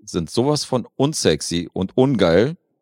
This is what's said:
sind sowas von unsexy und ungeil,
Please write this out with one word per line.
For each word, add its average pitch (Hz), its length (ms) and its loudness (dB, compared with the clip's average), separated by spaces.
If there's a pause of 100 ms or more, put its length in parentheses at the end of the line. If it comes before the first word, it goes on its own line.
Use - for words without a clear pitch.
sind 85 220 -6
sowas 143 360 -2
von 123 300 -4
unsexy 87 760 0
und 92 240 -6
ungeil, 120 600 2 (240)